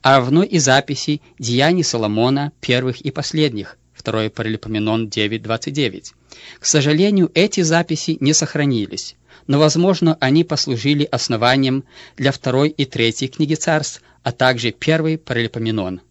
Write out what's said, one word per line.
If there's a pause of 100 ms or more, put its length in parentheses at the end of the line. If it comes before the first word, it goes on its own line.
а
равно
и
записи (180)
деяний
Соломона
первых
и
последних, (160)
второе
Паралипоменон
девять
двадцать
девять. (460)
К
сожалению,
эти
записи
не
сохранились, (320)
но,
возможно,
они
послужили
основанием (300)
для
второй
и
третьей
книги
Царств, (200)
а
также
первой
Паралипоменон.